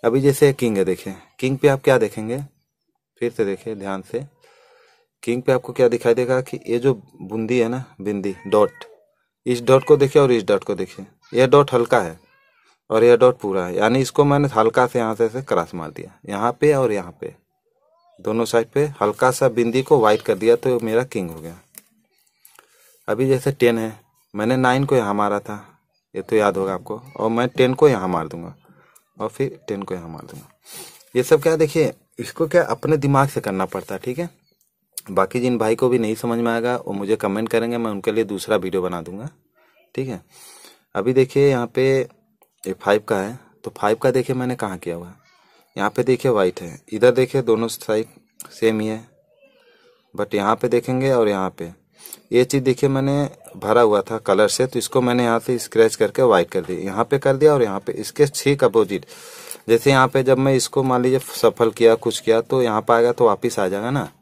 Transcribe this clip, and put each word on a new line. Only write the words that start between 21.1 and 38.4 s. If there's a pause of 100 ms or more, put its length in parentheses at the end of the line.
हो
गया। (1500)
अभी
जैसे
टेन
है, (340)
मैंने
नाइन
को
यहाँ
मारा
था, (520)
ये
तो
याद
होगा
आपको, (140)
और
मैं
टेन
को
यहाँ
मार
दूंगा (640)
और
फिर
टेन
को
यहाँ
मार
दूंगा। (680)
ये
सब
क्या
देखिए, (260)
इसको
क्या
अपने
दिमाग
से
करना
पड़ता
है,
ठीक
है। (840)
बाकी
जिन
भाई
को
भी
नहीं
समझ
में
आएगा
वो
मुझे
कमेंट
करेंगे,
मैं
उनके
लिए
दूसरा